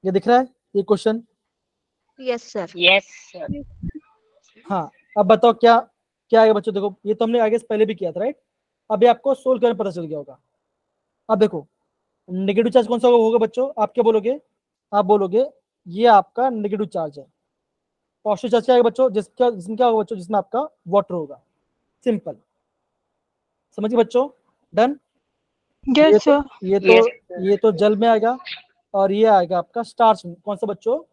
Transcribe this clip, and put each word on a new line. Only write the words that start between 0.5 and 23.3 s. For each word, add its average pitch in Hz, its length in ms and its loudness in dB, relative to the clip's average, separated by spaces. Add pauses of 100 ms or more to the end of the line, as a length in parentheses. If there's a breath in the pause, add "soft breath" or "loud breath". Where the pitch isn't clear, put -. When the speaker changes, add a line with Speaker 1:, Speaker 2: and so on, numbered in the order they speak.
Speaker 1:
ये 196 80 -2
question? 220 400 -2 (960)
Speaker 2:
Yes 240 220 -6
सर। 185 320 -10
Speaker 3:
यस 180 280 0
सर। - 600 -16 (1040)
Speaker 1:
हाँ, 175 220 -6 (260)
अब 202 80 4
बताओ 220 280 4
क्या, 233 260 4 (500)
क्या 226 120 4
आएगा 220 120 4
बच्चों? 208 200 -4
देखो, 196 220 -6 (100)
ये 208 80 -4
तो 226 120 -4
हमने 233 140 -2
आगे 220 200 0
से - 80 -14
पहले 214 180 0
भी 202 100 -8
किया 170 160 -8
था, 175 80 -12
right? 262 220 -8 (500)
अभी 214 140 0
आपको 240 300 0
solve 254 260 -4
करने 233 120 0
पता 208 180 -6
चल 170 140 -12
गया 151 120 -12
होगा। 139 220 -18 (880)
अब 214 100 0
देखो, 190 280 -2 (600)
negative 196 420 -2
charge 233 160 2
कौन 233 120 -4
सा 247 80 0
होगा 233 300 2
बच्चों? 226 460 -4
आप 202 100 -6
क्या 247 100 -2
बोलोगे? 226 380 -2 (520)
आप 208 120 0
बोलोगे 208 460 0 (360)
ये 196 180 -4
आपका 233 440 2
negative 208 360 -6
charge 156 340 -10
है। 135 80 -20 (960)
Positive 208 280 -4
charge 233 140 0
क्या 254 100 4
आएगा 240 140 4
बच्चों? 254 200 0
जिसका, 214 400 -2
जिसमें 202 280 -10
क्या 247 100 2
होगा 220 160 0
बच्चों? 220 140 -10
जिसमें 185 200 -6
आपका 247 320 -6 (180)
water 196 260 -2
होगा। 147 280 -10 (640)
Simple, 208 340 -6 (1400)